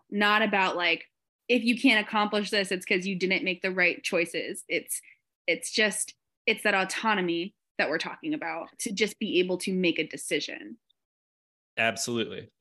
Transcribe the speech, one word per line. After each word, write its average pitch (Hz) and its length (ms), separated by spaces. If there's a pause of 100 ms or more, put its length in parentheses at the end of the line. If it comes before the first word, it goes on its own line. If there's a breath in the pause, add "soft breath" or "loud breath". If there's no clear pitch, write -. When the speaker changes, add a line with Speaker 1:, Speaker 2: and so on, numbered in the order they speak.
Speaker 1:
not 208 320
about, 190 360
like, 170 280 (440)
if 240 140
you 226 140
can't 214 300
accomplish 208 420
this, 196 220
it's 190 140
'cause 185 200
you 196 100
didn't 185 280
make 180 180
the 190 100
right 180 300
choices. 170 680
It's, - 320 (460 soft breath)
it's 170 240
just, 214 420 (340)
it's 220 160
that 208 100
autonomy 185 800 (240)
that 160 120
we're 156 80
talking 156 360
about, 160 360 (100)
to 226 140
just 202 260
be 180 200
able 185 180
to 190 160
make 175 260
a 156 80
decision. - 680 (1000)
Speaker 2:
Absolutely. 113 720 (120)